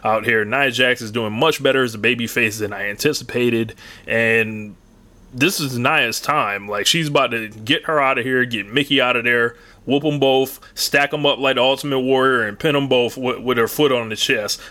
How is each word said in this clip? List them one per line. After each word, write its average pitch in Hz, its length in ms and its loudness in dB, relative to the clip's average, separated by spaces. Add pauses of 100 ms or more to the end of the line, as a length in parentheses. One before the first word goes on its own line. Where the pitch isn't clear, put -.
out 110 180 0
here. 110 220 2
Nia 131 260 0
Jax 123 300 0
is 107 100 -10
doing 110 220 -4
much 147 280 0
better 135 220 2
as 117 120 -2
a - 20 -12
babyface 113 600 -2
than 104 120 -6
I 101 180 -8
anticipated, 120 840 -2 (300)
and 110 720 0 (560)
this 143 260 0
is 131 180 -6
Nia's 123 440 0
time. 104 480 -2
Like, 101 180 -2
she's 160 220 0
about 139 220 2
to 110 180 -4
get 110 360 -2
her 156 140 0
out 135 180 2
of 117 60 0
here, 127 220 2
get 104 260 -6
Mickie 143 300 2
out 123 160 2
of 117 80 -4
there, 120 320 2 (280)
whoop 139 200 0
'em 147 140 0
both, 135 420 2 (140)
stack - 380 0
'em 147 120 -2
up 127 140 2
like 135 160 2
the 123 60 2
Ultimate 135 380 0
Warrior, 131 440 2
and 104 140 -4
pin 156 160 0
'em 139 140 0
both 123 280 2
w-, 123 260 -4
with 123 160 0
her 113 100 4
foot 151 240 2
on 117 160 0
the 110 80 -8
chest, 107 560 -2